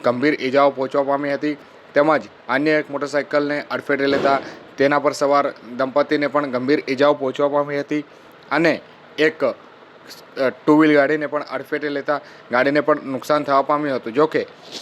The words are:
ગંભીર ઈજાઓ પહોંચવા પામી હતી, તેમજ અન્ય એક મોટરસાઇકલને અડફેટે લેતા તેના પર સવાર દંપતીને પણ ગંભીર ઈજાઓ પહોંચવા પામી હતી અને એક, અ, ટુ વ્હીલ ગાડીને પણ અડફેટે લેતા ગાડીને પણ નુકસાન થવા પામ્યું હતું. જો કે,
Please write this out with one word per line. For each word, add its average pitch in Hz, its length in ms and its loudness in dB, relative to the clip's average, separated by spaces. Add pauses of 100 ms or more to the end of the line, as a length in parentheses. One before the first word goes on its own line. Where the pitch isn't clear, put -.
ગંભીર 123 360 0
ઈજાઓ 139 300 2
પહોંચવા 135 320 -2
પામી 139 320 -2
હતી, 143 220 -4 (380)
તેમજ 147 280 4 (260)
અન્ય 139 220 0
એક 151 200 0
મોટરસાઇકલને 143 800 -2
અડફેટે 135 360 -2
લેતા 139 320 2 (400)
તેના 139 200 4
પર 139 140 0
સવાર 143 420 0 (220)
દંપતીને 143 500 0
પણ 143 200 0
ગંભીર 127 420 0
ઈજાઓ 139 260 4
પહોંચવા 135 340 -2
પામી 143 320 -2
હતી 147 240 -4 (460)
અને 151 300 2 (380)
એક, 156 260 0
અ, 117 80 0 (1120)
ટુ 151 140 6
વ્હીલ 151 140 4
ગાડીને 147 320 2
પણ 139 160 -6
અડફેટે 139 460 -8
લેતા 143 320 -4 (300)
ગાડીને 139 300 2
પણ 147 240 0
નુકસાન 135 400 -2
થવા 139 180 2
પામ્યું 147 340 -2
હતું. 113 160 -8
જો 147 140 4
કે, 131 200 -2 (360)